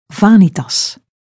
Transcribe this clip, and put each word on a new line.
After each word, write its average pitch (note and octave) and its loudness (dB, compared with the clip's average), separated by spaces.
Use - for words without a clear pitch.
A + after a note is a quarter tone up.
Vanitas. - 0